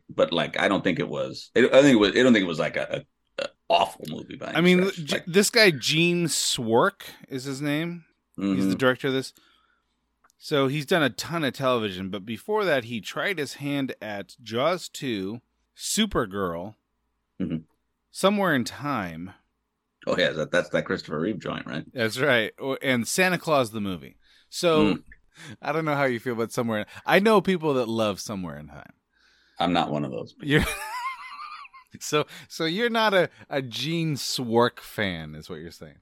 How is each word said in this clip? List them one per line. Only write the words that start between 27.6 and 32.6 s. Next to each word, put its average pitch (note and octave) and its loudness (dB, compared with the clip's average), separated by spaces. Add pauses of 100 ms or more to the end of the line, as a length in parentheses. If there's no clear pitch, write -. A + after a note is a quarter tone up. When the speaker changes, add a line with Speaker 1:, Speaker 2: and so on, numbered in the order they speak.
Speaker 2:
that B2 0
love A2 0
Somewhere F2 -8
in D2+ -16
Time. - -20 (680)
Speaker 1:
I'm F2 2
not D#2 2
one D2 -2
of C2 -8
those. - -12
Speaker 2:
You're D3+ 4 (680)
<laughs> - -16
so, D3+ 0 (220)
so - -6